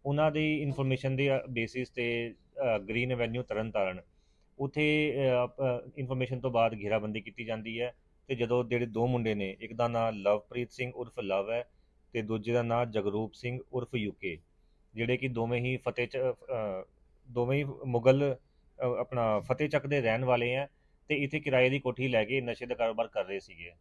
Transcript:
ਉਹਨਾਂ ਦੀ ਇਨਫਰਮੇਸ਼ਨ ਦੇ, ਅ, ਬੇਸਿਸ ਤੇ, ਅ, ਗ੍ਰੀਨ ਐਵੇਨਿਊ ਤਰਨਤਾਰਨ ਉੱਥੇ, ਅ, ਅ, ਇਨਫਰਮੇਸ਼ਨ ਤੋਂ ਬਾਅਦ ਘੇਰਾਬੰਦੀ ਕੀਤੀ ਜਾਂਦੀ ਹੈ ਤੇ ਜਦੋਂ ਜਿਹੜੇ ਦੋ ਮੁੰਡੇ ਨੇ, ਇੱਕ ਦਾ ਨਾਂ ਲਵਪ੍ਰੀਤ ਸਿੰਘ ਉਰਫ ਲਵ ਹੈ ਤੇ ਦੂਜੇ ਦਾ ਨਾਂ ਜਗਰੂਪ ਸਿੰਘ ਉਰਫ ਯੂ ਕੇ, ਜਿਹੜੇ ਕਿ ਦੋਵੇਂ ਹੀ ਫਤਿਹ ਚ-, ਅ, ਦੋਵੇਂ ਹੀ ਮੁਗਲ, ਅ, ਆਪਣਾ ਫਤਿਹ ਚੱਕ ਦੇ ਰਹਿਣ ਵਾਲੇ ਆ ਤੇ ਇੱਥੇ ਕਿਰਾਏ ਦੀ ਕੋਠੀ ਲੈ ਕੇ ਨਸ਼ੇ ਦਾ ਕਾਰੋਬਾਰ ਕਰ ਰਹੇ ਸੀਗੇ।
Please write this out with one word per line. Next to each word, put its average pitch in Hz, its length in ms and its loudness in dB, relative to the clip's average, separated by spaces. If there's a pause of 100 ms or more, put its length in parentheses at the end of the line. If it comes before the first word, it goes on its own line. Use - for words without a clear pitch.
ਉਹਨਾਂ 147 240 2
ਦੀ 151 320 0
ਇਨਫਰਮੇਸ਼ਨ 135 540 0
ਦੇ, 135 200 2
ਅ, 127 140 -2
ਬੇਸਿਸ 117 400 -4
ਤੇ, 117 440 -2 (420)
ਅ, - 20 0
ਗ੍ਰੀਨ 113 340 -2
ਐਵੇਨਿਊ 120 300 -2
ਤਰਨਤਾਰਨ 104 580 -2 (580)
ਉੱਥੇ, 151 580 2
ਅ, 127 300 4
ਅ, 123 520 -2
ਇਨਫਰਮੇਸ਼ਨ 127 420 -2
ਤੋਂ 127 100 -2
ਬਾਅਦ 113 240 4
ਘੇਰਾਬੰਦੀ 107 460 0
ਕੀਤੀ 110 240 -12
ਜਾਂਦੀ 110 360 -6
ਹੈ 120 140 -4 (340)
ਤੇ 135 60 -2
ਜਦੋਂ 120 300 2
ਜਿਹੜੇ 120 220 0
ਦੋ 113 200 0
ਮੁੰਡੇ 120 280 2
ਨੇ, 98 260 -4
ਇੱਕ 113 120 -10
ਦਾ 117 160 0
ਨਾਂ 113 240 2
ਲਵਪ੍ਰੀਤ 104 600 0
ਸਿੰਘ 123 220 -6
ਉਰਫ 120 240 -10
ਲਵ 98 340 0
ਹੈ 120 160 -4 (440)
ਤੇ 113 100 -2
ਦੂਜੇ 110 300 -2
ਦਾ 120 100 4
ਨਾਂ 117 240 0
ਜਗਰੂਪ 107 460 -2
ਸਿੰਘ 123 280 -8 (120)
ਉਰਫ 123 220 -4
ਯੂ 104 180 -2
ਕੇ, 85 260 -8 (560)
ਜਿਹੜੇ 117 220 0
ਕਿ 131 120 -4
ਦੋਵੇਂ 117 320 0
ਹੀ 127 160 0
ਫਤਿਹ 120 320 -2
ਚ-, - 80 -8
ਅ, 113 680 -4 (440)
ਦੋਵੇਂ 123 280 0
ਹੀ 147 60 0 (220)
ਮੁਗਲ, 131 500 6 (440)
ਅ, 131 40 -2
ਆਪਣਾ 117 560 0
ਫਤਿਹ 127 280 -2
ਚੱਕ 147 180 0
ਦੇ 143 140 0
ਰਹਿਣ 123 240 2
ਵਾਲੇ 123 320 2
ਆ 143 120 -4 (400)
ਤੇ 151 60 2
ਇੱਥੇ 143 260 -2
ਕਿਰਾਏ 131 300 4
ਦੀ 139 80 0
ਕੋਠੀ 131 300 -2
ਲੈ 113 160 2
ਕੇ 127 160 0
ਨਸ਼ੇ 120 260 -6
ਦਾ 123 80 -4
ਕਾਰੋਬਾਰ 113 340 0
ਕਰ 101 160 -2
ਰਹੇ 95 160 -4
ਸੀਗੇ। 87 400 -16